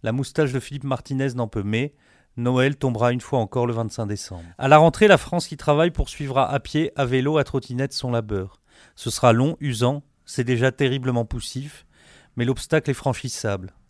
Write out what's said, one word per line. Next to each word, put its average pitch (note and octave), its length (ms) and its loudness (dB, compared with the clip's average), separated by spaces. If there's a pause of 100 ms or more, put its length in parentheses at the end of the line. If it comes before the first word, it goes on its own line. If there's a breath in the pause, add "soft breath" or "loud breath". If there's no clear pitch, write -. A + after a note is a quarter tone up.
La A2 100 -4
moustache C3+ 380 0
de C3 80 -2
Philippe C#3+ 260 -10
Martinez C3+ 500 -4
n'en B2 120 -2
peut G#2 160 -6
mais, A2+ 320 -2 (440 soft breath)
Noël B2+ 400 2
tombera B2 340 0
une B2 80 -2
fois - 180 -2
encore A#2+ 280 0
le A#2+ 80 -2
vingt-cinq A2+ 320 -4
décembre. F#2+ 380 -8 (120)
À C3+ 100 -4
la D3+ 120 10
rentrée, D#3+ 300 6
la - 100 8
France - 280 -4
qui D3+ 120 -12
travaille D#3 320 2
poursuivra C3+ 600 -2
à C#3 80 0
pied, - 380 -2
à C#3+ 80 0
vélo, C3 320 0
à C#3+ 80 2
trottinette C3 480 -6
son B2 200 -6
labeur. G#2+ 500 -4 (320 soft breath)
Ce - 160 -6
sera A#2 240 6
long, B2+ 260 0
usant, C3 440 -2 (200)
c'est - 200 -6
déjà B2+ 280 2
terriblement B2+ 540 0
poussif, C3 580 -10 (520 soft breath)
mais A#2+ 100 0
l'obstacle C#3+ 440 0
est C3 40 0
franchissable. G#2+ 800 -6 (160)